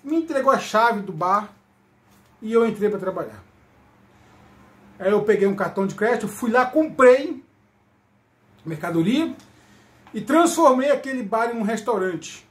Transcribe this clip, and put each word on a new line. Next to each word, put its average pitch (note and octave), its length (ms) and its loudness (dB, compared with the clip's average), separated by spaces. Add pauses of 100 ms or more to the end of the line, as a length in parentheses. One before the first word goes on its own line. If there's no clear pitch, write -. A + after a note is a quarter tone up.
me D4+ 140 -2
entregou C4+ 340 0
a A#3+ 80 2
chave G#3+ 420 0
do F#3+ 120 -10
bar F#3 360 -2 (920)
e A3 100 -8
eu A3+ 160 4
entrei G3+ 220 -2
pra F#3+ 100 -4
trabalhar. F3+ 440 -8 (1600)
Aí F#3+ 120 0
eu G#3 120 2
peguei G3 240 2
um G3 80 0
cartão F#3+ 320 -4
de G3 80 -8
crédito, A3 320 -2
fui A3+ 240 -6
lá, B3+ 140 4
comprei C#4+ 800 4 (1200)
mercadoria E3+ 720 -2 (760)
e A3 80 -6
transformei D4 680 4
aquele C4 320 -2
bar A3+ 280 -2
em A#3 60 -6
um A3+ 60 -4
restaurante. G3+ 880 -4